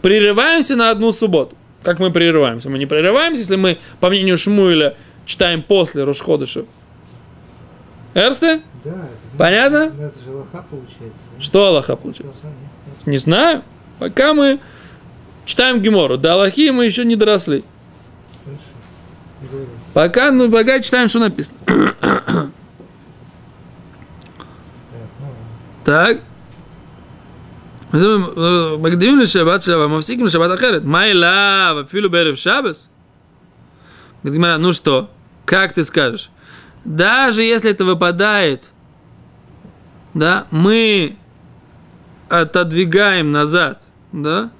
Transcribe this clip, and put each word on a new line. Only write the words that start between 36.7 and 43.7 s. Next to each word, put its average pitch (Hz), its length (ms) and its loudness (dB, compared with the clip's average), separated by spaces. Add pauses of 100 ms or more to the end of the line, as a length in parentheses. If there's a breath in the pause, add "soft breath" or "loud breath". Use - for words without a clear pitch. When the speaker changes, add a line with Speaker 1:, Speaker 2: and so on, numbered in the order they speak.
Speaker 1:
Даже 220 600 0
если 226 280 0
это 196 140 -2
выпадает, 180 840 0 (1400)
да, 170 380 -2
мы 202 640 2 (1120)
отодвигаем 170 1040 0
назад, 147 560 -2 (240)